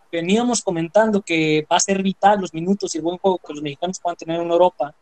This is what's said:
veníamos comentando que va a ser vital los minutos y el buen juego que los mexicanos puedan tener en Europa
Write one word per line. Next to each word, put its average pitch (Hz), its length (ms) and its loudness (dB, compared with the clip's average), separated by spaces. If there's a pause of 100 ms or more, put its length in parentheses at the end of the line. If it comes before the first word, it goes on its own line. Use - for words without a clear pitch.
(120)
veníamos 208 500 0
comentando 196 600 0
que 156 500 0
va 170 60 4
a - 20 4
ser 196 220 0
vital 196 400 2
los 175 120 -8
minutos 175 400 -2
y 170 40 -4
el 151 60 -6
buen 175 160 -4
juego 190 180 2
que - 160 -12
los 147 80 -10
mexicanos 151 400 -6
puedan 170 160 -6
tener 165 240 -4
en 170 80 -4
Europa 170 520 2